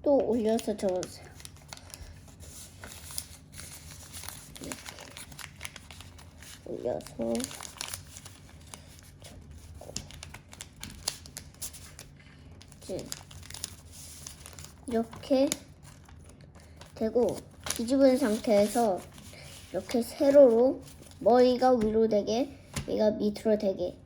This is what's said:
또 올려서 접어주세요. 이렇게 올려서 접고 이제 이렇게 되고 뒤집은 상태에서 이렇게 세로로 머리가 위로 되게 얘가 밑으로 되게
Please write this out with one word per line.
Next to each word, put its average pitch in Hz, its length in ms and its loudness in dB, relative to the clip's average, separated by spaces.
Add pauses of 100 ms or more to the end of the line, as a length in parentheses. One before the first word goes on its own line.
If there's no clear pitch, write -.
또 285 160 4
올려서 220 600 0
접어주세요. 185 520 -6 (3250)
이렇게 - 420 -14 (1600)
올려서 123 640 -6 (1900)
접고 - 680 -20 (3000)
이제 185 220 -8 (1800)
이렇게 254 640 0 (1400)
되고 220 420 0 (380)
뒤집은 254 440 4
상태에서 214 840 4 (720)
이렇게 208 280 -2
세로로 269 800 8 (380)
머리가 247 540 6
위로 220 360 2
되게 214 480 0 (300)
얘가 208 240 2
밑으로 208 480 0
되게 190 480 -2